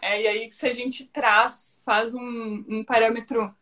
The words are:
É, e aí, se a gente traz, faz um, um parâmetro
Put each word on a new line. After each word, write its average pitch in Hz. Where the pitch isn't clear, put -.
É, 202
e 220
aí, 220
se -
a 240
gente 247
traz, -
faz 226
um, 233
um 220
parâmetro 226